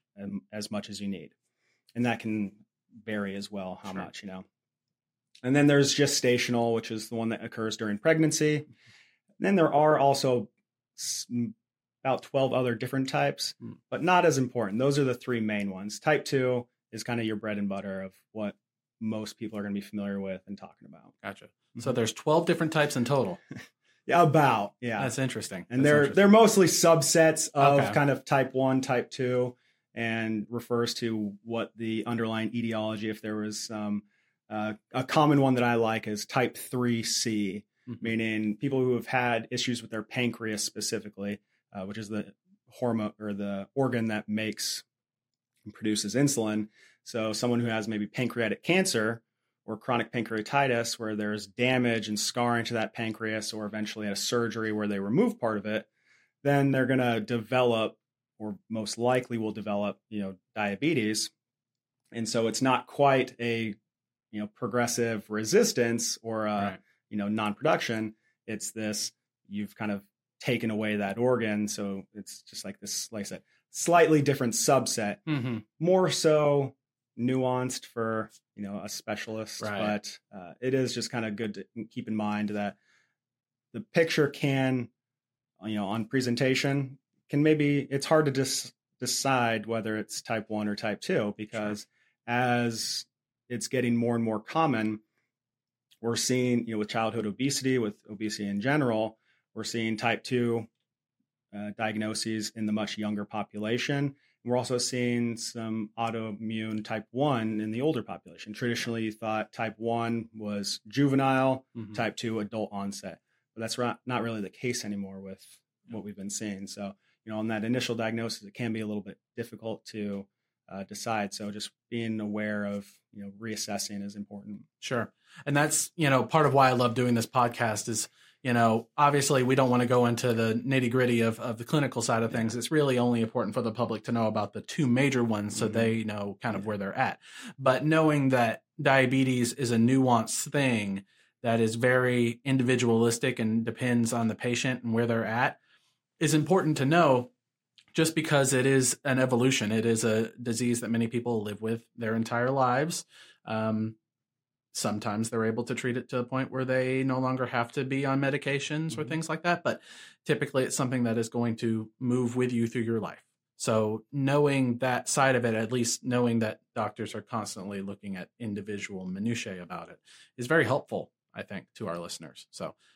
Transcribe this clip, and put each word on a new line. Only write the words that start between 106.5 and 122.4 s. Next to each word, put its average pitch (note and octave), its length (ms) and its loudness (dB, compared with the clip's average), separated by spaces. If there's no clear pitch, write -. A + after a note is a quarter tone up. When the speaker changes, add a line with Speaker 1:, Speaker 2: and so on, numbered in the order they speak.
Speaker 1:
type A2 260 -8
one A#2 500 0
in G#2+ 100 -4
the A#2 100 -6
older C#3 220 0
population. F#2 500 -16
Traditionally, A#2 520 -4
you A2 80 -4
thought G#2+ 400 -4
type A2 260 -4
one A#2 560 -2
was G#2 520 -6
juvenile, C3+ 800 2
Speaker 2:
Mm-hmm. G#2 180 -10
Speaker 1:
type A2 220 -2
two A2+ 240 -4
adult G#2 320 -6
onset. G2 480 -8
But A2+ 80 -10
that's A2+ 160 -6
ri-, A#2+ 180 -2
not B2 160 -2
really A2+ 180 -4
the F#2+ 100 -8
case B2 340 -6
anymore G2 360 -8
with F#2+ 240 -16
what G#2 140 -10
we've G#2 120 -14
been G2+ 140 -10
seeing. G2+ 360 -8
So, G2 280 -10
you A2 80 -12
know, A2 80 -4
on A2 80 -2
that A2 160 -2
initial A#2+ 320 -2
diagnosis, A2+ 480 -4
it G2+ 100 -20
can A#2 180 -4
be A2 80 -4
a A2 60 -6
little G#2 160 -6
bit F#2 160 -16
difficult A2+ 500 -10
to, G2+ 400 -6
uh, G2 160 -12
decide. G#2 500 -4
So G#2 160 -10
just G#2 200 -10
being A2+ 300 -4
aware G#2 440 -4